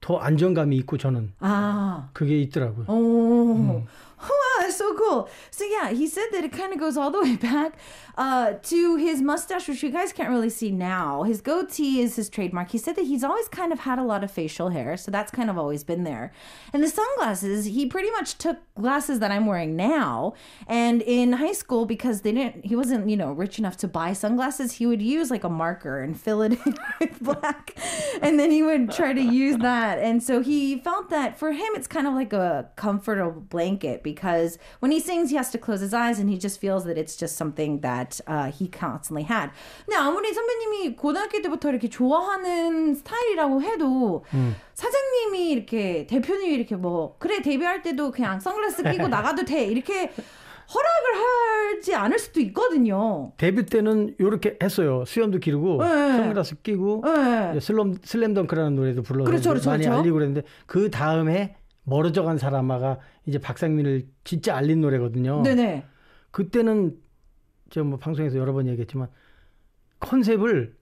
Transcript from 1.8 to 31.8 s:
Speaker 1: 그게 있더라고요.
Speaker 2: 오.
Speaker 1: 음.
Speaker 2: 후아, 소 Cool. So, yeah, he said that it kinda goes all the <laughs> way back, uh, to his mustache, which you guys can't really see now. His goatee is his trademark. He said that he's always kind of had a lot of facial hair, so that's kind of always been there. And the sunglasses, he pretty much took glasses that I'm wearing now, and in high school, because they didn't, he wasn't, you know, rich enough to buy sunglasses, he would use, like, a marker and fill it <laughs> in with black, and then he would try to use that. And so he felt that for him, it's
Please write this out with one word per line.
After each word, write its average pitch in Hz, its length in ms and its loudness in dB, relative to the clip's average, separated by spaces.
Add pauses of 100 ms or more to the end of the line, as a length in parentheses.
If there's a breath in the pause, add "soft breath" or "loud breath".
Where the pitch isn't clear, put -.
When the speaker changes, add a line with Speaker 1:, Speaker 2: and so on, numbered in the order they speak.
Speaker 1:
그게 151 280 2
있더라고요. 120 460 -2
Speaker 2:
오. 233 680 4
Speaker 1:
음. 123 300 2 (320 loud breath)
Speaker 2:
후아, 508 520 2
소 403 240 -2 (100)
Cool. 294 260 2 (220 loud breath)
So, - 140 -6
yeah, 403 240 -2
he 247 180 0
said 415 240 -4
that 370 120 -2
it 294 100 -6
kinda 381 240 -6
goes 294 200 -2
all 285 140 0
the 392 100 0
<laughs> - 20 4
way 254 120 4
back, 294 420 0 (400 loud breath)
uh, 254 360 2 (100)
to 339 320 2
his 311 260 0
mustache, 330 460 -2
which 285 160 -6
you 294 60 0
guys 349 240 -2
can't - 160 -4
really 233 200 2
see 220 220 -4
now. 180 520 -2
His 214 180 0
goatee 277 580 0
is 240 160 0
his 208 140 -4
trademark. 180 420 -4
He 233 60 -2
said 320 180 -4
that 381 100 0
he's 262 180 0
always 403 240 -2
kind 339 260 -4
of 262 60 -4
had 254 200 -2
a 262 40 -2
lot 208 200 0
of 196 80 -6
facial 170 380 -4
hair, 156 280 -4
so - 140 -10
that's 202 200 -4
kind 233 180 -2
of 185 80 -2
always 147 260 -4
been 170 200 -2
there. 131 280 -6 (400 loud breath)
And 285 120 2
the 320 40 4
sunglasses, 220 760 -2
he 226 200 -2
pretty 381 260 -2
much 427 260 -4
took 320 220 -2 (160)
glasses 277 440 0
that 202 120 0
I'm 202 140 2
wearing 170 300 0
now, 185 580 0 (340 loud breath)
and 233 340 2
in 247 320 4
high 302 200 0
school, 240 320 -2
because 220 360 -2
they 208 100 0
didn't, 226 340 -2
he 202 100 0
wasn't, 240 340 0
you 214 80 2
know, 156 140 -2
rich 175 260 -4
enough 196 200 -2
to 202 100 -4
buy 170 260 -2
sunglasses, 247 600 -2
he 233 120 -2
would 233 160 2
use, 262 300 0
like, 214 120 -4
a 175 60 -2
marker 160 520 -4
and 147 180 -6
fill 214 240 0
it 214 100 4
<laughs> - 120 -2
in 277 120 0 (220)
with 330 200 -4
black, 285 560 -4 (460 loud breath)
and 294 180 4
then 311 120 6
he 311 100 6
would 302 300 4
try 285 220 0
to 262 80 2
use 262 360 4
that. 226 420 2
And 226 220 2
so 247 200 2
he 277 360 0
felt 370 320 -4
that 277 280 -2
for 311 140 -2
him, 320 220 -4
it's 320 140 -6